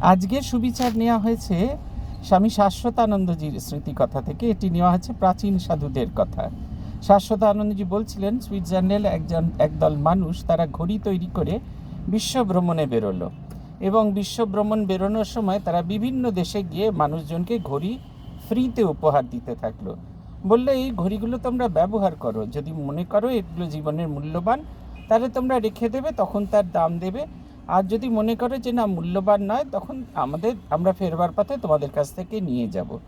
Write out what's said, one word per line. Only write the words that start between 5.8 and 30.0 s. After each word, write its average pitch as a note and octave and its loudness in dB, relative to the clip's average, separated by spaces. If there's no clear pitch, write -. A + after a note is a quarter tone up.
কথা। - 0
শাশ্বতানন্দজি G#3 0
বলছিলেন, G3+ -4
সুইজারল্যান্ডে F#3+ 0
একজন, E3 -2
একদল D#3 2
মানুষ, E3 2
তারা E3 2
ঘড়ি E3+ -2
তৈরি F3+ 0
করে D#3+ 0
বিশ্ব A3 2
ভ্রমণে F3 2
বেরোলো G2+ 0
এবং G#3 4
বিশ্ব G3+ 0
ভ্রমণ G#3+ 2
বেরোনোর G3 0
সময় G3+ 0
তারা E3+ 2
বিভিন্ন A#3+ 0
দেশে F#3 -2
গিয়ে F3+ 0
মানুষজনকে D#3+ 0
ঘড়ি E3 -4
ফ্রিতে A#3+ 2
উপহার D3+ 4
দিতে A#2+ -6
থাকলো। G#2+ -6
বললে, B3 4
"এই C4 0
ঘড়িগুলো G#3+ -2
তোমরা B3 0
ব্যবহার F#3 2
করো, A2 -4
যদি D3 -6
মনে D3+ -4
করো G#3 2
এগুলো F3 -2
জীবনের D3+ -2
মূল্যবান, E3+ -2
তাহলে A3+ 4
তোমরা B3+ 0
রেখে A3 0
দেবে, C4 -2
তখন G3+ 0
তার F#3 2
দাম E3+ 2
দেবে, F#3+ -4
আর F3+ 4
যদি G#3+ 0
মনে A3 2
করো A#3+ -2
যে A#3+ -4
না, A#3+ 2
মূল্যবান F#3+ 2
নয়, A3+ 0
তখন B3+ -6